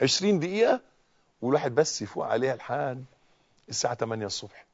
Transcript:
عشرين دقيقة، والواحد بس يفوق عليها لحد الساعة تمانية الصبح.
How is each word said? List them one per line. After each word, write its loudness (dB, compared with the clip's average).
عشرين 4
دقيقة، 2
والواحد 0
بس 2
يفوق -6
عليها 0
لحد -6
الساعة -2
تمانية -4
الصبح. -12